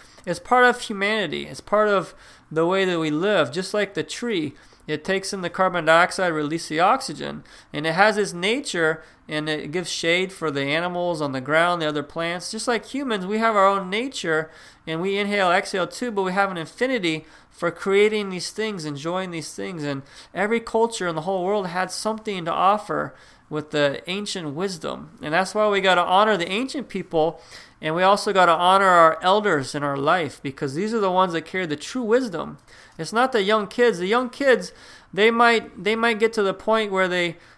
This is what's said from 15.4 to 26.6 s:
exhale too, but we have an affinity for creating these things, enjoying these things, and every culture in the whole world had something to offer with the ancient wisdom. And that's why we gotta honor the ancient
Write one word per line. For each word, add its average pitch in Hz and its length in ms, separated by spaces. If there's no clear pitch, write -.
exhale 190 360
too, - 220
but 196 140
we 185 80
have 196 200
an 180 60
affinity 175 680
for - 200
creating 202 600
these 180 220
things, 208 340
enjoying 165 460
these 160 220
things, 190 300
and 139 200
every 214 280
culture 226 480
in 165 60
the 160 80
whole 185 200
world 196 240
had 180 240
something 214 540
to 165 80
offer 170 600
with 151 220
the 143 380
ancient 190 440
wisdom. 156 680
And 151 120
that's 185 200
why 214 140
we 196 140
gotta 180 200
honor 190 360
the 170 120
ancient 247 380